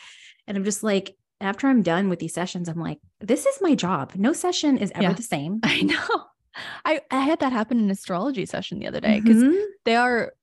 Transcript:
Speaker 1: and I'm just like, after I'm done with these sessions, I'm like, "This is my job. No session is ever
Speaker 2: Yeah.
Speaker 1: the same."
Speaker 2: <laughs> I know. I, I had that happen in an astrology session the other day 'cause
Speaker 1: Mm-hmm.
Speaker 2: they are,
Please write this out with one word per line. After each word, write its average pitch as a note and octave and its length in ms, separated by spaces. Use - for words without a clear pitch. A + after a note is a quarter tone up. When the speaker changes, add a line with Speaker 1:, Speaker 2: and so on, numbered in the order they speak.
Speaker 1:
and G3+ 100
I'm F#3+ 60
just G#3 200
like, G3 320
after G3+ 260
I'm B3 140
done F3 280
with E3+ 100
these E3 140
sessions, F3 340
I'm E3 120
like, D#3 200
"This B3 260
is C5+ 160
my D#4+ 140
job. F3 400
No A3 180
session D#4 440
is G3 180
ever G3 160
Speaker 2:
Yeah. - 20
Speaker 1:
the A3+ 100
same." E3+ 380
Speaker 2:
<laughs> - 20
I - 180
know. - 440
I, D#4 160
I C4 100
had D4+ 200
that C4+ 120
happen A#3 260
in A3 80
an G3 40
astrology G3 560
session - 340
the - 80
other - 120
day G#3+ 220
'cause A3+ 220
Speaker 1:
Mm-hmm. G4 260
Speaker 2:
they A#3 120
are, A#3+ 460